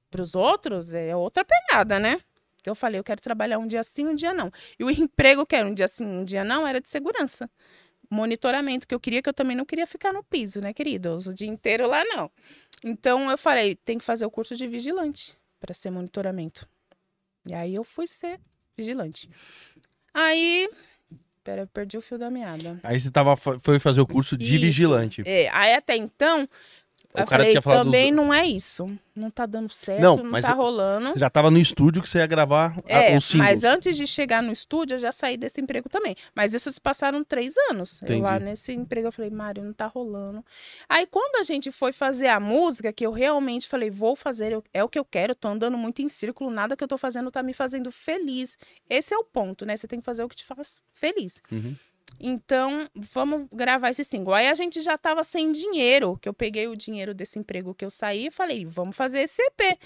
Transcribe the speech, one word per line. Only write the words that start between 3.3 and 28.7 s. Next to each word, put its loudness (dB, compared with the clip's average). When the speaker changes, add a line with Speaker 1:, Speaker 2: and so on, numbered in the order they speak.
Speaker 1:
um -6
dia -4
sim, -4
um 0
dia -2
não." -4
E -4
o 0
emprego 4
que 0
era 2
um -4
dia 0
sim, -8
um -6
dia -4
não, -2
era -2
de -10
segurança. -6
Monitoramento, -2
que -6
eu -6
queria, -2
que -2
eu -2
também -2
não -4
queria -4
ficar -4
no -6
piso, -6
né, -8
queridos? -6
O -10
dia -10
inteiro 0
lá, 2
não. -4
Então, 0
eu 2
falei, 2
"Tem -6
que -12
fazer -4
o -4
curso -8
de -8
vigilante -8
pra -14
ser -10
monitoramento." -8
E -10
aí, -6
eu -6
fui -10
ser -10
vigilante. -10
Aí, 2
pera, -8
eu -8
perdi -10
o -10
fio -12
da -8
meada. -10
Speaker 2:
Aí -2
você -4
tava, 6
fa-, -4
foi 4
fazer 4
o 8
curso 0
de -4
Speaker 1:
Isso. 4
Speaker 2:
vigilante. 4
Speaker 1:
É, 4
aí 6
até 0
então, 0
Speaker 2:
O -2
Speaker 1:
eu 2
Speaker 2:
cara 6
Speaker 1:
falei, 8
Speaker 2:
tinha 8
falado 6
dos 4
Speaker 1:
"Também 6
não 4
é 4
isso. -4